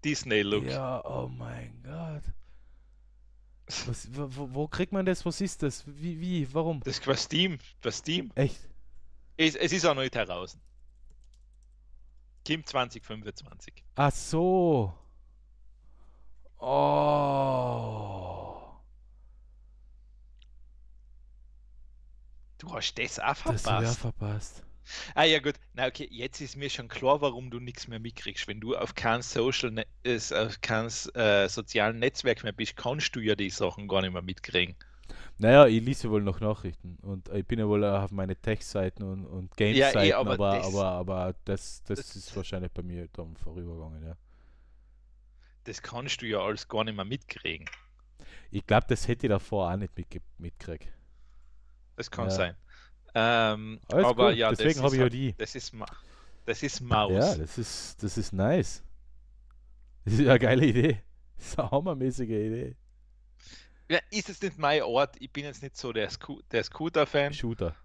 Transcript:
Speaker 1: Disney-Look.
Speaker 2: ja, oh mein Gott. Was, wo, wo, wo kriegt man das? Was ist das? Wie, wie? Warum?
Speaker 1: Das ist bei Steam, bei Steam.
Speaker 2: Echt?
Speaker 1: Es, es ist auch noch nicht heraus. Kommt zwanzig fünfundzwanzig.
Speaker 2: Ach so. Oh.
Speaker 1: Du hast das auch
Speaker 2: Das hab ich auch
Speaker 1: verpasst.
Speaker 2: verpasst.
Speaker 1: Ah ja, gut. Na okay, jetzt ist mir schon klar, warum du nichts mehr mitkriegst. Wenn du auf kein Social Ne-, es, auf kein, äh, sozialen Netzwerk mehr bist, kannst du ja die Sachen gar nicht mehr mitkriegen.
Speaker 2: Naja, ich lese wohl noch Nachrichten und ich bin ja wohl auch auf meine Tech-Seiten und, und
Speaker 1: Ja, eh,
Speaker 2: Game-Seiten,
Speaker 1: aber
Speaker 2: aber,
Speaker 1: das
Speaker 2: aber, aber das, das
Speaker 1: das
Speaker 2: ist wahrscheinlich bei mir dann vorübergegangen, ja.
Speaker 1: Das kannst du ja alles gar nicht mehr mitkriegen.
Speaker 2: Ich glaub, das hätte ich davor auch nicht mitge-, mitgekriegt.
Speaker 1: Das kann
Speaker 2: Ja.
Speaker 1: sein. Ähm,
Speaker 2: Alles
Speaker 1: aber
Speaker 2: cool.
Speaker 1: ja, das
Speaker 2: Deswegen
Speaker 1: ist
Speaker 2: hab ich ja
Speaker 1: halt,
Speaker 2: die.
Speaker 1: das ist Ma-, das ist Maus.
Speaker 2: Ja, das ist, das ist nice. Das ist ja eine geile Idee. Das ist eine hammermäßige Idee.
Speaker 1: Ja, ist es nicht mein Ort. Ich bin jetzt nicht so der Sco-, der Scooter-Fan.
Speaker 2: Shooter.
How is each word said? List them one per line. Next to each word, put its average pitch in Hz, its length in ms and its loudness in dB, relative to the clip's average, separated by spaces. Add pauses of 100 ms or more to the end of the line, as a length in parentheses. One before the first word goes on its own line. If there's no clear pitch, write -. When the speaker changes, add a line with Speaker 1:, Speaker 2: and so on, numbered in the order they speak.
Speaker 1:
Disney-Look. 107 600 2
Speaker 2:
ja, 127 400 -4
oh 127 240 -6
mein 120 540 -12
Gott. 151 400 -10 (1600)
Was, 113 260 -8
wo, 139 220 -6
wo, 135 200 -8
wo 147 140 -2
kriegt - 240 -2
man 190 140 2
das? 185 180 2
Was 170 160 -2
ist 196 220 -2
das? 143 240 -2
Wie, 156 340 -8
wie? 170 320 0
Warum? 156 280 0
Speaker 1:
Das 127 180 -6
ist - 80 -8
bei 135 80 6
Steam, 156 440 0 (240)
bei 113 100 -2
Steam. 156 420 -4
Speaker 2:
Echt? 135 240 2 (760)
Speaker 1:
Es, 160 180 4
es 165 180 2
ist 180 120 0
auch 160 100 6
noch 135 80 -2
nicht 131 140 -2
heraus. 90 420 -4 (1900)
Kommt 156 220 -2
zwanzig 120 360 -2
fünfundzwanzig. - 800 -14 (100)
Speaker 2:
Ach 143 180 4
so. 165 800 2 (1700)
Oh. 131 2000 2 (4000)
Speaker 1:
Du 165 160 -14
hast - 240 -4
das 117 200 -4
auch - 160 0 (100)
Speaker 2:
Das 113 220 -2
hab 104 160 2
ich 113 60 0
auch 117 60 0
Speaker 1:
verpasst. - 40 -8
Speaker 2:
verpasst. 104 640 -6 (520)
Speaker 1:
Ah 147 100 4
ja, 156 140 6
gut. 143 160 -2 (200)
Na 123 120 -2
okay, 127 240 -6
jetzt 120 300 -10
ist 139 160 -12
mir 143 120 -8
schon 131 200 -8
klar, 139 320 2
warum 127 300 -2
du 120 100 -10
nichts 123 280 -12
mehr 113 120 -10
mitkriegst. - 480 -10
Wenn 104 120 -8
du 110 160 -4
auf - 180 -4
kein 117 280 0
Social 123 480 0
Ne-, 110 160 -6 (160)
es, 120 300 -2
auf 107 280 0
kein, 113 260 0 (280)
äh, 101 340 6
sozialen 110 520 0
Netzwerk 123 420 0
mehr 107 100 -6
bist, - 240 -6
kannst 143 400 -4
du 123 40 -4
ja 107 140 2
die 98 160 -4
Sachen 101 380 -4
gar 95 140 2
nicht 92 100 -2
mehr 87 100 -6
mitkriegen. 90 520 -2 (640)
Speaker 2:
Naja, 131 280 12
ich 113 160 6
lese 123 280 -2
wohl 107 120 2
noch 98 180 -2
Nachrichten 98 640 -4
und 98 280 -8
ich 95 160 -4
bin 120 120 -2
ja 107 80 2
wohl 104 180 4
auch 98 180 2
auf 95 80 -2
meine 95 260 -4
Tech-Seiten 104 680 -2
und, 95 220 -6
und 92 320 -10
Speaker 1:
Ja, 107 80 6
eh, 107 60 4
Speaker 2:
Game-Seiten, 123 400 6
Speaker 1:
aber 107 200 2
Speaker 2:
aber, 98 260 2
Speaker 1:
das 95 80 -2
Speaker 2:
aber, 98 200 2
aber 92 480 -2 (120)
das, - 380 -6
das 101 140 -4
Speaker 1:
das - 180 -12
Speaker 2:
ist - 200 -12
wahrscheinlich 92 360 -6
bei 90 100 -8
mir 87 320 -8
dann 82 220 -12
vorübergegangen, 80 680 -8
ja. 80 120 -10 (1500)
Speaker 1:
Das 113 180 -10
kannst 123 380 -6
du 123 60 -8
ja 107 140 0
alles 104 280 -2
gar 110 160 0
nicht 110 120 -6
mehr 98 100 -4
mitkriegen. 82 600 -8 (840)
Speaker 2:
Ich 101 160 -6
glaub, 110 220 6
das - 200 0
hätte 123 180 0
ich 113 40 4
davor 98 420 0
auch 92 40 0
nicht 101 200 -6
mitge-, 90 240 -12 (180)
mitgekriegt. 85 500 -12 (1080)
Speaker 1:
Das - 140 -8
kann - 180 -4
Speaker 2:
Ja. - 20 0
Speaker 1:
sein. 95 260 0 (580)
Ähm, 110 640 2 (100)
Speaker 2:
Alles 170 160 4
Speaker 1:
aber 123 220 6
Speaker 2:
cool. 117 60 6
Speaker 1:
ja, 113 160 4
das 110 80 0
Speaker 2:
Deswegen 147 200 4
Speaker 1:
ist 131 60 0
Speaker 2:
hab 139 80 6
ich 131 60 2
ja 131 60 6
Speaker 1:
halt, 120 80 4
Speaker 2:
die. 127 240 -2
Speaker 1:
das - 200 -6
ist - 160 -10
Ma-, 110 140 -10 (600)
das 113 160 -2
ist 143 180 -4
Maus. 110 320 2
Speaker 2:
Ja, 135 220 4
das 78 240 -6
ist, - 440 -10
das 104 140 -4
ist 110 160 -4
nice. 120 520 0 (1200)
Das 104 100 2
ist 113 60 6
ja 135 100 8
eine 127 80 10
geile 127 280 6
Idee. 120 360 4 (340)
Das - 120 -10
ist - 100 -6
eine 120 140 0
hammermäßige 131 560 0
Idee. 113 480 -2 (1120)
Speaker 1:
Ja, 170 80 4 (120)
ist 208 200 -4
es 185 100 -10
nicht 185 160 -4
mein 151 260 4
Ort. 131 360 2
Ich 131 140 -14
bin 143 120 -8
jetzt 143 200 -12
nicht 139 120 -14
so 120 160 -6
der 107 160 0
Sco-, - 320 -10 (120)
der 117 100 2
Scooter-Fan. 147 720 0
Speaker 2:
Shooter. 113 400 -4 (100)